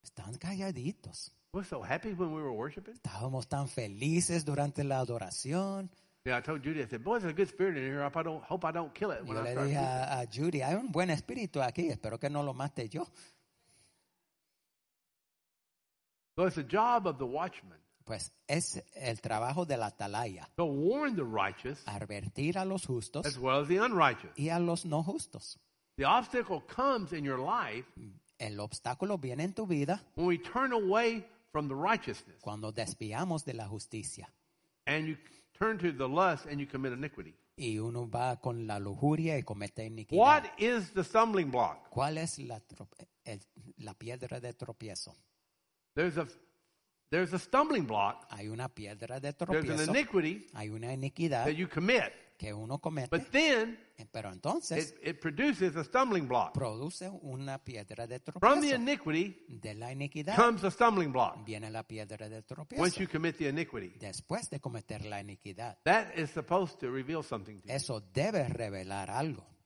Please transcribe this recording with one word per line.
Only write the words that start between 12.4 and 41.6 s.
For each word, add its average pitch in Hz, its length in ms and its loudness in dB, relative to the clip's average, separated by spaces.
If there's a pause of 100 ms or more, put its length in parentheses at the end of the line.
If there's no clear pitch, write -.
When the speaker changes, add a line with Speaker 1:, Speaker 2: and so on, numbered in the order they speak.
Speaker 1:
lo 139 100 -2
mate 131 360 -6
yo." 151 180 -6 (3250)
Speaker 2:
So 180 100 4
it's 180 100 2
the 151 80 -2
job 214 420 4
of 147 120 -2
the 135 80 -2
watchman 131 520 -6 (260)
Speaker 1:
Pues - 280 -8 (140)
es 151 360 0 (120)
el 117 260 -4
trabajo 123 440 0
del 135 180 0
atalaya 101 760 -4
Speaker 2:
to 170 100 2
warn 208 500 2
the 156 80 0
righteous 110 600 -2
Speaker 1:
advertir 104 720 -4
a 190 60 0
los 190 220 -2
justos 127 400 -4
Speaker 2:
as 131 120 -4
well 131 240 4
as 147 60 -2
the 180 100 6
unrighteous. 170 580 6
Speaker 1:
y 151 140 0
a 170 100 2
los 170 240 2
no 160 180 0
justos. - 560 -6 (380)
Speaker 2:
The 139 80 0
obstacle 214 560 4
comes 240 520 0
in 156 120 -4
your 135 140 0
life 135 480 -2 (520)
Speaker 1:
El 104 220 -6
obstáculo 131 560 -4
viene 135 280 -4
en 190 100 -2
tu 220 120 -4
vida 165 380 0 (100)
Speaker 2:
when 170 120 0
we 170 120 4
turn 254 340 0
away 220 540 2 (260)
from 151 160 0
the 135 60 -2
righteousness 143 680 0
Speaker 1:
cuando 107 280 -4
desviamos 120 760 -2
de 127 100 -6
la 110 120 -6
justicia. - 600 -8 (580)
Speaker 2:
and 156 220 0
you 156 80 -6 (420)
turn 220 200 2
to 175 120 2
the 135 160 -2
lust 160 400 4
and 147 140 -4
you 139 60 -4
commit 131 260 -4
iniquity. 120 420 -8 (220)
Speaker 1:
Y 113 220 -2
uno 117 300 -4
va 120 340 0
con 117 240 -2
la 104 120 -2
lujuria 147 600 2
y - 40 -2
comete 104 440 -8
iniquidad. 110 340 2
Speaker 2:
What 285 240 10 (140)
is 220 340 2
the 190 100 2
stumbling 208 480 4
block? 110 380 2